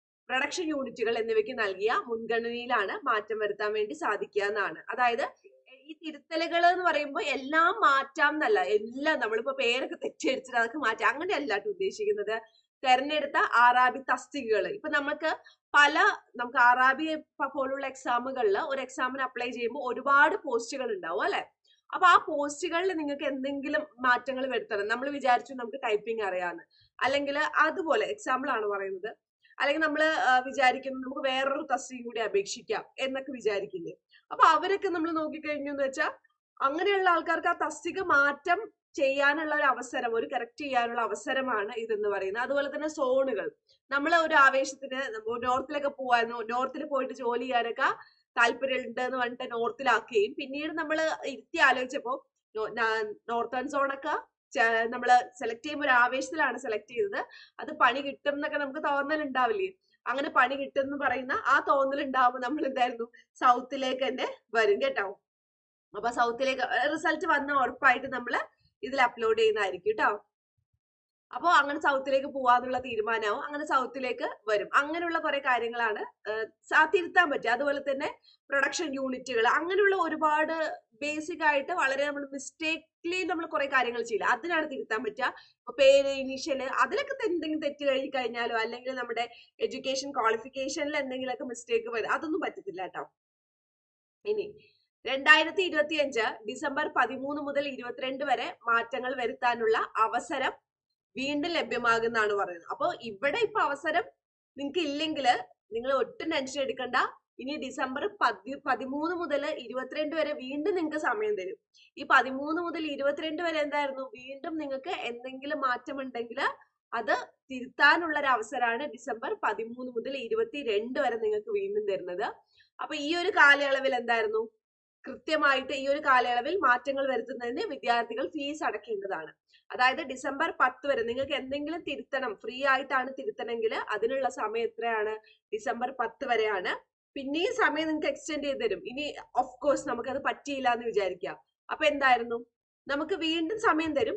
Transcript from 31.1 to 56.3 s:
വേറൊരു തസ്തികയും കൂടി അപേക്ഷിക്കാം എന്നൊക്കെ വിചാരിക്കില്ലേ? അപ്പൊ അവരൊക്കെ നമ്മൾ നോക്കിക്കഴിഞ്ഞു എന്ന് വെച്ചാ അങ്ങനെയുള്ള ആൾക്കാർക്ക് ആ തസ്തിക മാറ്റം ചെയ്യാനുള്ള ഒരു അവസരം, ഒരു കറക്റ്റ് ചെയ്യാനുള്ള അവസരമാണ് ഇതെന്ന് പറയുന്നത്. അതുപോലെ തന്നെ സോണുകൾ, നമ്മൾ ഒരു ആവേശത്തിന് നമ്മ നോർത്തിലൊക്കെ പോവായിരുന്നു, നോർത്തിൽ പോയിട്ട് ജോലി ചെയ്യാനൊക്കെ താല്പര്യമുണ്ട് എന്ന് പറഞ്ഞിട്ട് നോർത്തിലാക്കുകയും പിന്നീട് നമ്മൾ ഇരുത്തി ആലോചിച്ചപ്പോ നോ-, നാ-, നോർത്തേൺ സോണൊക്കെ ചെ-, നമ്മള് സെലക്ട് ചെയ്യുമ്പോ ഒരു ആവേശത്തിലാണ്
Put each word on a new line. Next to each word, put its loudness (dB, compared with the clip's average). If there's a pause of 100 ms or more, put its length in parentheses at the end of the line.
വേറൊരു 0
തസ്തികയും -6
കൂടി -6
അപേക്ഷിക്കാം -2 (140)
എന്നൊക്കെ -4
വിചാരിക്കില്ലേ? -4 (420)
അപ്പൊ 6 (100)
അവരൊക്കെ 0
നമ്മൾ 0
നോക്കിക്കഴിഞ്ഞു -4
എന്ന് -2
വെച്ചാ -2 (600)
അങ്ങനെയുള്ള 2
ആൾക്കാർക്ക് 0
ആ -6
തസ്തിക -4 (140)
മാറ്റം 2 (380)
ചെയ്യാനുള്ള 2
ഒരു 4
അവസരം, -4
ഒരു 0
കറക്റ്റ് -6
ചെയ്യാനുള്ള 0
അവസരമാണ് -2 (100)
ഇതെന്ന് -2
പറയുന്നത്. -2
അതുപോലെ 0
തന്നെ -4 (100)
സോണുകൾ, 0 (480)
നമ്മൾ 0 (140)
ഒരു 2 (100)
ആവേശത്തിന് 0 (140)
നമ്മ -6
നോർത്തിലൊക്കെ -2 (100)
പോവായിരുന്നു, 2 (140)
നോർത്തിൽ -4
പോയിട്ട് -2
ജോലി -2
ചെയ്യാനൊക്കെ 0 (500)
താല്പര്യമുണ്ട് 0
എന്ന് -4
പറഞ്ഞിട്ട് -4
നോർത്തിലാക്കുകയും 0
പിന്നീട് -6 (100)
നമ്മൾ -2 (340)
ഇരുത്തി -10 (100)
ആലോചിച്ചപ്പോ 0 (420)
നോ-, -4
നാ-, 0 (220)
നോർത്തേൺ -2
സോണൊക്കെ -2 (400)
ചെ-, 4
നമ്മള് 4 (240)
സെലക്ട് -6
ചെയ്യുമ്പോ -4
ഒരു 6 (100)
ആവേശത്തിലാണ് 0